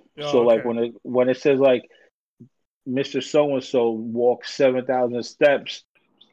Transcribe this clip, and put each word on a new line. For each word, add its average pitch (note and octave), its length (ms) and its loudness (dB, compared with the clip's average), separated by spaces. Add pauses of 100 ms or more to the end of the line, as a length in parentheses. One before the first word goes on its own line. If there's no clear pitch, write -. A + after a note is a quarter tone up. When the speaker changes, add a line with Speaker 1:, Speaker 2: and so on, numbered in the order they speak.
(200)
Speaker 1:
Oh, D3 120 -8
Speaker 2:
so, C3 100 4
like, A#2 180 4
Speaker 1:
okay. A2+ 80 -6
Speaker 2:
when A#2 120 -4
it, A#2 140 -4 (100)
when B2+ 260 0
it B2+ 80 0
says, C3+ 220 2
like, C3 300 2 (960)
"Mister C3+ 360 -4
So-and-so C3 720 0
walks A#2 600 -4
seven B2+ 320 0
thousand B2 380 -2
steps," - 600 0 (500)